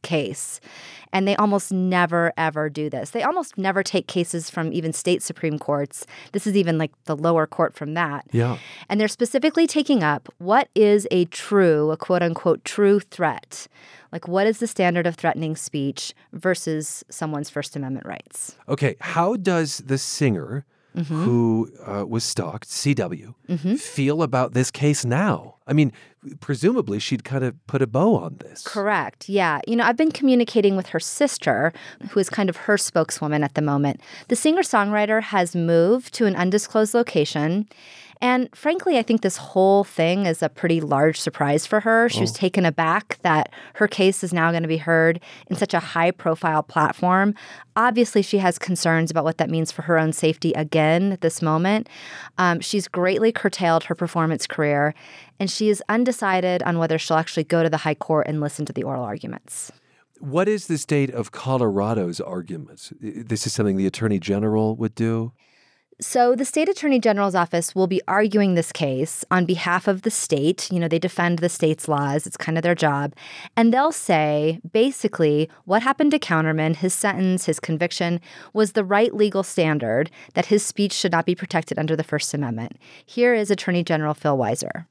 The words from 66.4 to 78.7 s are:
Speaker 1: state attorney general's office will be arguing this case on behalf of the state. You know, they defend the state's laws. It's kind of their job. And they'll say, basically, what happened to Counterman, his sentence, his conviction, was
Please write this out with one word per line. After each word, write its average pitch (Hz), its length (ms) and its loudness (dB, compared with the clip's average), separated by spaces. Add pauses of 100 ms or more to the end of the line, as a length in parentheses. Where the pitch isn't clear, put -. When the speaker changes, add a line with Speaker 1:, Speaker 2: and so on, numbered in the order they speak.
Speaker 1:
state 311 240 0
attorney 294 320 2
general's 202 340 2
office 170 400 0
will 190 120 2
be 185 200 0
arguing 202 480 2
this 165 160 2
case 139 600 -4
on 180 160 2
behalf 180 420 0
of 190 140 0
the 220 80 0
state. 156 600 0
You 180 80 0
know, 170 100 0
they 165 100 2
defend 175 400 0
the 170 100 0
state's 156 400 0
laws. 143 380 0
It's - 100 -10
kind 160 220 -4
of 160 40 -2
their 175 120 2
job. 147 400 0 (420)
And 226 160 6
they'll 277 200 2
say, 156 680 0 (140)
basically, 170 720 2 (160)
what 202 180 2
happened 277 280 2
to 302 80 2
Counterman, 160 580 0
his 185 160 0
sentence, 185 540 0
his 160 120 0
conviction, 170 600 -2 (320)
was 214 200 2